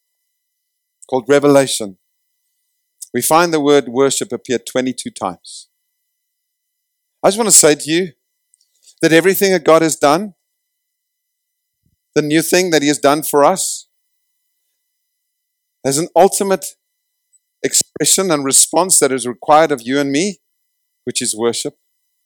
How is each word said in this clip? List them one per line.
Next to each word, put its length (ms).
called 180
Revelation, 720
we 80
find 300
the 80
word 300
worship 420
appear 280
twenty-two 520
times. 560
I 60
just 100
want 120
to 60
say 200
to 160
you 220
that 100
everything 400
that 140
God 160
has 160
done, 380
the 60
new 200
thing 280
that 120
he 60
has 120
done 240
for 200
us, 440
has 140
an 180
ultimate 640
expression 680
and 140
response 540
that 120
is 160
required 460
of 80
you 180
and 140
me, 260
which 180
is 140
worship. 420